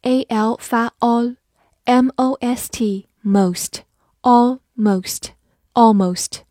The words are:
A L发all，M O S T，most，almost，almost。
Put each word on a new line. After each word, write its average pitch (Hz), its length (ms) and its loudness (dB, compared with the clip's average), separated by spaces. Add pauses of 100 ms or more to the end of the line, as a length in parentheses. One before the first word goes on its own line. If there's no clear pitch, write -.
A 254 220 0
L 220 320 -2
发 233 400 -4
all，M 240 1120 -2
O 262 200 0
S 240 360 -6
T，most，almost，almost。 208 3750 -2